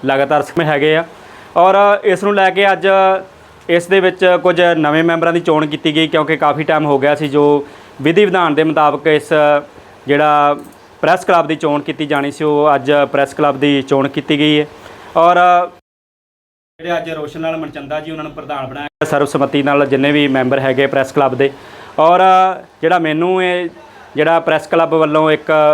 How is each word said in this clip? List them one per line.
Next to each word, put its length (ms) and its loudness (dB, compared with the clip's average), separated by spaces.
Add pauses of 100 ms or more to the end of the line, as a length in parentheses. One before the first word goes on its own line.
ਲਗਾਤਾਰ 360 0
ਸਮੇਂ 240 -4
ਹੈਗੇ 300 0
ਆ। 80 -2 (520)
ਔਰ 180 4 (300)
ਇਸ 200 0
ਨੂੰ 100 0
ਲੈ 160 2
ਕੇ 220 0
ਅੱਜ 160 -2 (800)
ਇਸ 180 0
ਦੇ 140 2
ਵਿੱਚ 420 2
ਕੁਝ 180 2
ਨਵੇਂ 440 2
ਮੈਂਬਰਾਂ 280 0
ਦੀ 80 -2
ਚੋਣ 260 0
ਕੀਤੀ 280 -4
ਗਈ, 140 0
ਕਿਉਂਕਿ 280 0
ਕਾਫੀ 260 0
ਟਾਈਮ 220 0
ਹੋ 140 0
ਗਿਆ 160 2
ਸੀ 140 -6
ਜੋ 380 2 (360)
ਵਿਧੀ 220 2
ਵਿਧਾਨ 300 0
ਦੇ 100 0
ਮੁਤਾਬਕ 420 0
ਇਸ 220 0 (760)
ਜਿਹੜਾ 500 2 (440)
ਪ੍ਰੈਸ 240 0
ਕਲੱਬ 220 2
ਦੀ 100 -4
ਚੋਣ 240 -2
ਕੀਤੀ 260 -8
ਜਾਣੀ 240 -2
ਸੀ, 140 -10
ਉਹ 300 2
ਅੱਜ 180 -2 (200)
ਪ੍ਰੈਸ 220 -2
ਕਲੱਬ 260 -2
ਦੀ 220 2
ਚੋਣ 260 -2
ਕੀਤੀ 300 -4
ਗਈ 220 2
ਹੈ। 60 -4 (500)
ਔਰ 200 4 (1400)
ਜਿਹੜੇ 160 -4
ਅੱਜ 140 -6
ਰੋਸ਼ਨ 300 -10
ਲਾਲ 160 -4
ਮਨਚੰਦਾ 440 -8
ਜੀ, 100 -14
ਉਹਨਾਂ 140 -10
ਨੂੰ 80 -12
ਪ੍ਰਧਾਨ 340 -10
ਬਣਾਇਆ 200 -12
ਗਿਆ 240 -6
ਸਰਬਸੰਮਤੀ 520 0
ਨਾਲ, 240 0
ਜਿੰਨੇ 260 0
ਵੀ 160 2
ਮੈਂਬਰ 300 0
ਹੈਗੇ 280 0
ਪ੍ਰੈਸ 260 -2
ਕਲੱਬ 220 0
ਦੇ। 160 0 (480)
ਔਰ 220 4 (640)
ਜਿਹੜਾ 160 2
ਮੈਨੂੰ 460 -2
ਇਹ 240 -4 (480)
ਜਿਹੜਾ 240 2
ਪ੍ਰੈਸ 260 -2
ਕਲੱਬ 280 0
ਵੱਲੋਂ 360 2
ਇੱਕ 220 -2 (220)